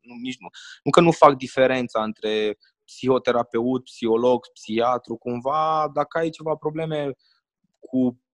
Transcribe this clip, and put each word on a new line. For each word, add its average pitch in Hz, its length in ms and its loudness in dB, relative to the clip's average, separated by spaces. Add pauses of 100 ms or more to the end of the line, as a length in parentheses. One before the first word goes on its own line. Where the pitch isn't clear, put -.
nu, 123 220 -20
nici 127 160 -10
nu, 87 100 -20 (340)
nu 147 80 -2
că - 100 6
nu 170 100 6
fac 147 260 6
diferența 127 640 0
între 107 560 -4 (260)
psihoterapeut, 123 1000 -2
psiholog, 120 680 0
psihiatru, 117 640 -4
cumva, 151 760 -4
dacă 143 260 -4
ai 165 120 -2
ceva 160 240 -6
probleme 156 560 -6 (720)
cu 127 400 -2 (140)